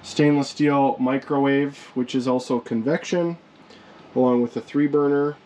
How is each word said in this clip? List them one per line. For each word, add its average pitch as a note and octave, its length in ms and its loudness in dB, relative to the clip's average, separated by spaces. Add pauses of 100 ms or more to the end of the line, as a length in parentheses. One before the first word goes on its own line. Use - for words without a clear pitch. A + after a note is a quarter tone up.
Stainless D3 480 0
steel C#3+ 500 0
microwave, C#3 760 0 (160)
which B2 200 -4
is B2+ 140 0
also B2+ 320 0
convection, E3+ 800 -2 (760)
along B2 280 2
with A#2 160 -4
a - 20 -4
three D3 260 -2
burner. C#3+ 600 0